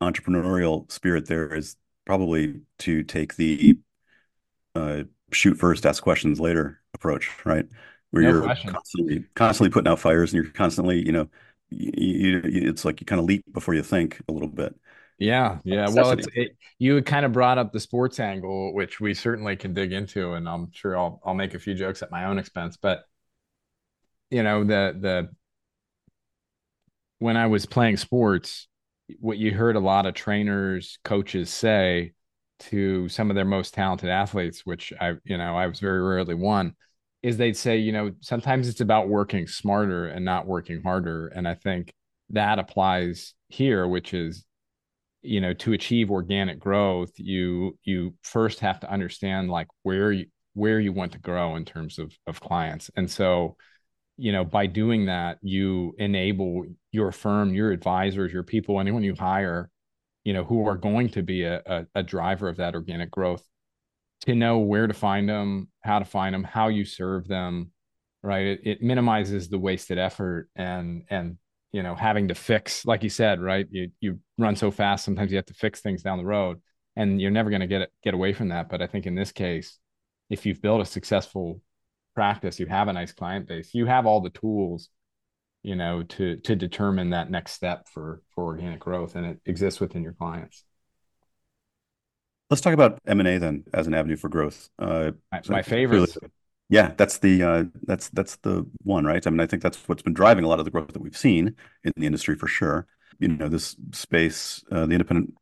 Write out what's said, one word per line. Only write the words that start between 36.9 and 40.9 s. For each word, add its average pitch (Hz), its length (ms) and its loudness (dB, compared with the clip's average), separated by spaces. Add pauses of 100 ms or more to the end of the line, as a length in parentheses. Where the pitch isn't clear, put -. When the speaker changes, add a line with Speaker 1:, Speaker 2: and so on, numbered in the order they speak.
Speaker 2:
is 120 140 0
they'd 117 200 2
say, 113 220 2
you 110 140 0
know, 107 280 -2
"Sometimes 123 480 -2
it's 117 120 -4
about 110 280 4
working 101 380 0
smarter 101 640 -2
and 87 160 -6
not 90 220 -2
working 85 360 -6
harder." 85 460 -2